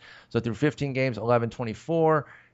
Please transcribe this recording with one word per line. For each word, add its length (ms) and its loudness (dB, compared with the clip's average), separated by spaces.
So 120 -2
through 160 -2
fifteen 380 -2
games, 240 -2
eleven 320 2
twenty-four, 800 0